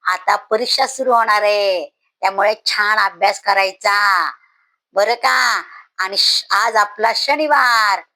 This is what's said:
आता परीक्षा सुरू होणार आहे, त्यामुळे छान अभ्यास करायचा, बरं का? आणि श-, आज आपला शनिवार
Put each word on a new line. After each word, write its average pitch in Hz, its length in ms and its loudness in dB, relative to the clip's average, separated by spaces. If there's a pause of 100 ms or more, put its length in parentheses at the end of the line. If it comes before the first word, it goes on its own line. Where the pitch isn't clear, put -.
आता 185 320 -2
परीक्षा 247 520 -2
सुरू 262 260 -2
होणार 220 280 2
आहे, 202 500 0 (300)
त्यामुळे 196 320 0 (120)
छान 214 320 0
अभ्यास 196 420 0
करायचा, 196 920 0 (640)
बरं 208 200 0
का? 247 480 0 (360)
आणि 190 200 -6
श-, - 320 0
आज 220 260 0
आपला 214 400 0
शनिवार 262 840 0 (160)